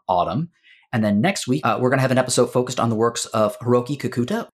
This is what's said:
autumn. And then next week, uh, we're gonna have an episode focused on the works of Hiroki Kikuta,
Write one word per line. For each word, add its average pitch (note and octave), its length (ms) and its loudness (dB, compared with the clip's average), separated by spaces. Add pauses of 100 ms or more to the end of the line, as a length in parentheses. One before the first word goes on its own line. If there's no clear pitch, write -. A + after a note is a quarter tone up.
autumn. F#2 440 0 (420)
And A2+ 100 0
then G#2 160 2
next F3+ 280 -2
week, B2+ 180 -2
uh, A2 160 0
we're B2+ 80 2
gonna C3 140 2
have B2+ 80 0
an B2+ 80 2
episode B2+ 340 0
focused B2 260 -2
on A#2 100 0
the A2+ 60 0
works A#2 300 0
of G#2+ 340 0
Hiroki B2 380 0
Kikuta, B2+ 560 -4